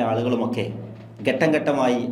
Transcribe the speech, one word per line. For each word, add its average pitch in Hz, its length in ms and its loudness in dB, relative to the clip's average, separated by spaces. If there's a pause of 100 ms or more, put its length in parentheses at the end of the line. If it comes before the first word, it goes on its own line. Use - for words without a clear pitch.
ആളുകളുമൊക്കെ 113 560 0 (600)
ഘട്ടം 156 280 2
ഘട്ടമായി 135 440 2 (120)